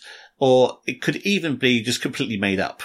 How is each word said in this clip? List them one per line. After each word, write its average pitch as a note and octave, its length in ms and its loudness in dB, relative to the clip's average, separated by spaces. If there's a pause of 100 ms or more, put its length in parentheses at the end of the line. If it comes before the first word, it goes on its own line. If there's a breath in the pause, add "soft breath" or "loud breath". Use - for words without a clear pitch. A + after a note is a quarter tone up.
(380 loud breath)
or B2+ 480 4
it C3 140 -6
could D3+ 160 -2
even E3 400 -2
be B2 260 2
just A#2 200 -4
completely A#2 340 -4
made G2 240 -2
up. - 240 -6